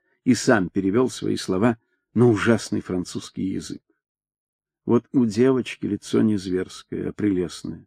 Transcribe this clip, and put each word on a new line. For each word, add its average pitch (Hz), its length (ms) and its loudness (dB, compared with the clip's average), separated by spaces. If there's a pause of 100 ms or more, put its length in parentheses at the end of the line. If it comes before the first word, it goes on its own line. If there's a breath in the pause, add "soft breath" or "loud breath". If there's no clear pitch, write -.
(240)
и 127 100 4
сам 107 360 2
перевёл 101 400 0
свои 104 260 -4
слова 107 420 0 (360)
на 120 160 6
ужасный 107 500 0
французский 92 640 -8
язык. - 380 -8 (1040)
«Вот 117 280 2
у 123 120 4
девочки 120 600 0
лицо 104 360 -2
не 107 140 2
зверское, 92 760 -6
а - 40 -10
прелестное». 90 720 -4